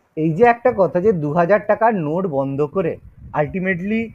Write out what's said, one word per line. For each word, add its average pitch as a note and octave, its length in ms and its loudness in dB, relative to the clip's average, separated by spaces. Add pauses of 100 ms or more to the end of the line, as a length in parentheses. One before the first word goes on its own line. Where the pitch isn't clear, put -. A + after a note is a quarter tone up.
(160)
এই D#3+ 180 0
যে G3 100 2
একটা A#3 340 2
কথা F3+ 240 2
যে A3 100 4
দু D3 220 -2
হাজার F3 340 2
টাকার A3 280 2
নোট E3+ 300 -2
বন্ধ C#3 400 -2
করে D#3+ 320 -4 (360)
ultimately F#3+ 800 -2